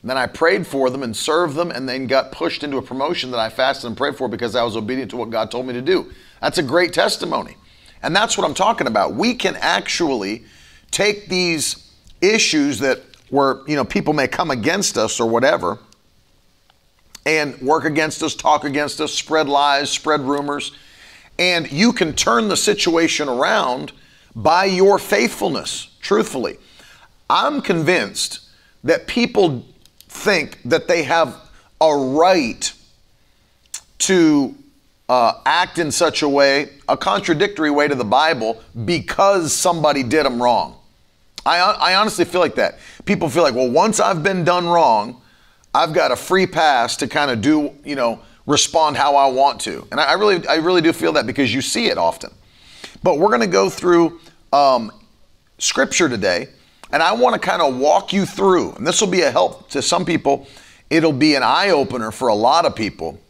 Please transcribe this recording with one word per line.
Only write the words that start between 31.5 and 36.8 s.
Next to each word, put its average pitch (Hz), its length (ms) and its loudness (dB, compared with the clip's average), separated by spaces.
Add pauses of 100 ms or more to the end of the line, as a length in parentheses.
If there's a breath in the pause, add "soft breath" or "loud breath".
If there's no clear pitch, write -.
a 156 160 4
right 143 760 2 (1300)
to, 151 560 2 (560)
uh, 120 240 4 (100)
act 170 340 0
in 156 140 -2
such 156 300 0
a 151 60 0
way, 139 420 2 (180)